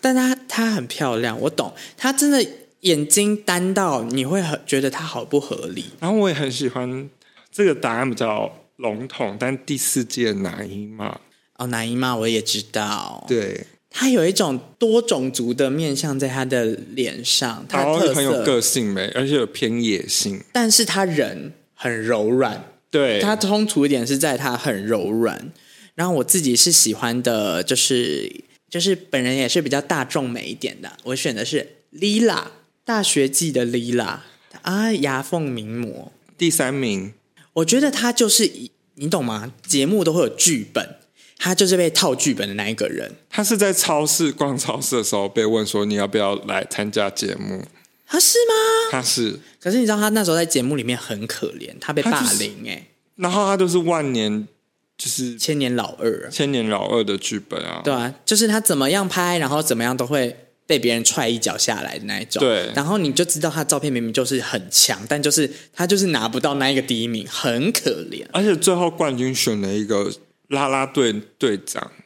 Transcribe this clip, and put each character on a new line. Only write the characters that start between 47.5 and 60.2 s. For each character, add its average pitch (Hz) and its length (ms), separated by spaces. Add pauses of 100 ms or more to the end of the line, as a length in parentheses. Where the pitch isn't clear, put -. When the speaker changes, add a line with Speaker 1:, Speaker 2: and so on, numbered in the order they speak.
Speaker 1:
她 320 140
是 - 160 (100)
吗？ 453 60 (400)
Speaker 2:
她 127 100
是。 120 380 (180)
Speaker 1:
可 180 120
是 226 80
你 240 80
知 214 40
道 208 60
她 208 140
那 214 120
时 175 80
候 160 60
在 170 80
节 143 180
目 139 140
里 120 80
面 123 140
很 107 280
可 - 260
怜， - 180 (100)
她 151 140
被 143 80
霸 170 180 (140)
凌 104 320
欸。 - 20
Speaker 2:
她 95 60
就 - 20
是， - 60 (320)
然 180 180
后 202 140
她 196 100
就 185 100
是 175 120
万 160 340
年， 107 340 (500)
就 - 120
是 123 280
Speaker 1:
千 147 220
年 123 160
老 110 220
二 - 300
啊。 - 40
Speaker 2:
千 143 220
年 117 160
老 101 220
二 117 120
的 98 160
剧 104 220
本 - 240
啊。 82 180
Speaker 1:
对 143 100
啊， 123 220 (100)
就 220 120
是 226 100
她 214 140
怎 196 160
么 135 140
样 190 180
拍， 175 300
然 143 100
后 147 140
怎 131 140
么 113 60
样 127 140
都 123 100
会 127 280 (320)